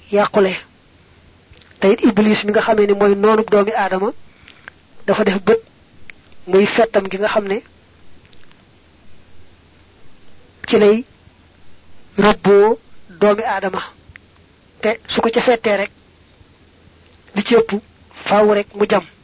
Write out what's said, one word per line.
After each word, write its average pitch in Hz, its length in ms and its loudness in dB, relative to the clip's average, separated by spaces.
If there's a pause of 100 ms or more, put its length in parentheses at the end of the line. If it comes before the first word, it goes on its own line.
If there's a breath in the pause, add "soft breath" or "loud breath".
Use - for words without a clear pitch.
(120)
yàqule. 202 400 2 (1300)
Te 196 120 0
it 247 120 -2
Iblis 214 400 2
mi 208 80 -4
nga 208 100 2
xamee 208 240 2
ne 202 80 2
mooy 202 220 2
noonub 214 340 2
doomi 208 220 2
Aadama, 196 400 -2 (920 loud breath)
dafa 208 180 0
def 196 180 -2
bët 320 180 2 (840)
muy 190 200 2
fettam 214 440 0
gi 190 80 -8
nga 208 100 -2
xam 208 200 -2
ne 202 140 -4 (3000)
ci 226 100 0
lay 214 260 2 (1120)
rëbboo 202 600 2 (420)
doomi 208 220 2
Aadama. 190 400 -6 (1000)
Te 220 180 -2 (100)
su - 120 -4
ko 226 100 0
ca 226 100 0
fettee 226 360 0
rek, 196 140 -6 (1400)
li 202 100 -4
ci - 120 0
ëpp 226 140 2 (560)
faaw 208 280 4
rek 202 200 -4
mu 208 140 -2
jam. 202 160 0 (200)